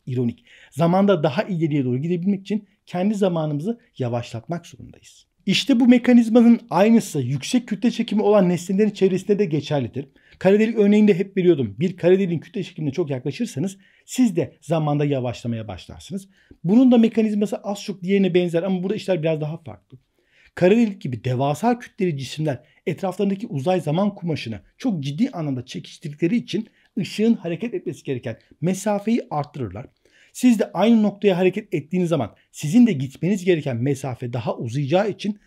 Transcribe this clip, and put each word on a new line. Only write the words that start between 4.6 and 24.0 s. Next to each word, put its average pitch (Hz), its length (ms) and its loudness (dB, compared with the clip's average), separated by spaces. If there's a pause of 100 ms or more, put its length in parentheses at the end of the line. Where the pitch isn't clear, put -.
zorundayız. - 600 -20 (200)
İşte 233 340 2
bu 254 80 6
mekanizmanın 240 720 6 (100)
aynısı 202 500 2
yüksek 143 480 -2
kütle 226 220 -2
çekimi 220 320 -2
olan 202 260 4
nesnelerin 190 420 0
çevresinde 190 480 0
de 208 60 0
geçerlidir. 143 640 -4 (300)
Kara 196 200 4
delik 220 180 0
örneğini 208 320 6
de 175 100 4
hep 202 180 -6
veriyordum. 139 440 2
Bir 185 160 -2
kara 185 220 4
deliğin 170 220 -2
kütle - 220 -8
çekimine 147 300 -8
çok 156 180 -4
yaklaşırsanız 147 680 -6 (280)
siz 226 300 0
de 151 240 -4
zamanda 147 440 -2
yavaşlamaya 120 640 -4
başlarsınız. - 600 -14 (360)
Bunun 240 280 6
da 240 60 6
mekanizması 214 580 2
az 202 260 -10
çok 190 200 -12
diğerine 190 320 2
benzer 175 280 0
ama 185 200 -4
burada 202 140 -4
işler 180 260 -2
biraz 160 180 -2
daha 151 160 -6
farklı. - 420 -20 (560)
Kara 185 220 4
delik 220 240 0
gibi 123 240 -8
devasa 143 540 -2
kütleli 180 400 -4
cisimler 143 440 -6 (240)
etraflarındaki 190 600 -4
uzay 170 340 -2
zaman 180 340 -2